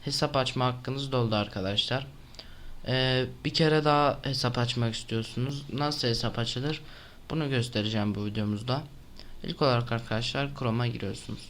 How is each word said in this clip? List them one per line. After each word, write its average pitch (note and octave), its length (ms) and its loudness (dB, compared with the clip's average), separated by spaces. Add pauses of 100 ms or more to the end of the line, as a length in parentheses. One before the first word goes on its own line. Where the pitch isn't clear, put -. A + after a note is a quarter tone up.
Hesap C#3+ 340 0
açma B2+ 300 2
hakkınız C3 460 -2
doldu A#2 240 2
arkadaşlar. G#2 720 0 (800)
E, B2+ 380 4 (200)
bir D3 80 0
kere D#3 320 6
daha D3 380 6
hesap B2+ 340 0
açmak A#2+ 380 2
istiyorsunuz. B2 680 -2 (100)
Nasıl C#3+ 340 0
hesap A#2 320 0
açılır C3 420 -2 (480)
bunu D3+ 200 0
göstereceğim G#2+ 680 2
bu G#2 100 -2
videomuzda. G#2+ 580 0 (600)
İlk - 180 -2
olarak B2 300 4
arkadaşlar A#2+ 640 -2
Chrome'a A#2+ 320 0
giriyorsunuz. A2+ 640 -6